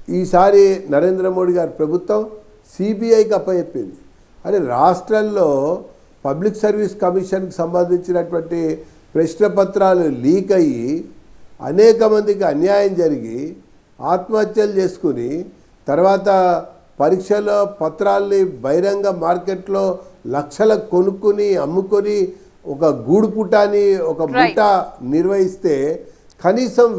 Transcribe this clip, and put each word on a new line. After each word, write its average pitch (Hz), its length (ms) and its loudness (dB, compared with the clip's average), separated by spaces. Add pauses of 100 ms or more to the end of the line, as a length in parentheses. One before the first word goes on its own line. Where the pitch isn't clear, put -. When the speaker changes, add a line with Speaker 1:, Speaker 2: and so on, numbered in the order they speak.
(200)
Speaker 1:
ఈసారి 196 460 6 (280)
నరేంద్ర 185 440 2
మోడీ 180 220 0
గారి 165 200 -2
ప్రభుత్వం 180 420 -2 (520)
సీబీఐకి 214 680 2
అప్పచెప్పింది. 170 580 -6 (480)
అరే 196 140 -2 (160)
రాష్ట్రంలో 190 720 2 (760)
పబ్లిక్ 175 380 -4
సర్వీస్ 208 380 0
కమిషన్కి 185 600 -2
సంబంధించినటువంటి 175 1000 -2 (540)
ప్రశ్న 165 340 0 (100)
పత్రాలు 190 480 2 (200)
లీక్ 190 340 2
అయ్యి 131 320 0 (800)
అనేక 214 340 6 (100)
మందికి 208 380 0
అన్యాయం 196 500 2
జరిగి 120 380 -2 (760)
ఆత్మహత్యలు 208 640 -2
చేసుకుని 147 500 -4 (600)
తర్వాత 190 400 2 (720)
పరీక్షల 190 480 0 (320)
పత్రాల్ని 196 580 0 (260)
బహిరంగ 196 420 0 (160)
మార్కెట్లో 185 600 -4 (520)
లక్షల 202 380 0 (200)
కొనుక్కుని 202 560 0 (160)
అమ్ముకొని 202 520 -2 (560)
ఒక 143 120 -2 (240)
గూడు 208 260 4
పుటాని 208 500 2 (260)
ఒక 160 100 -4
Speaker 2:
Right. 156 160 -2
Speaker 1:
ముఠా 214 340 2 (440)
నిర్వహిస్తే 185 600 0 (680)
కనీసం 240 420 2 (120)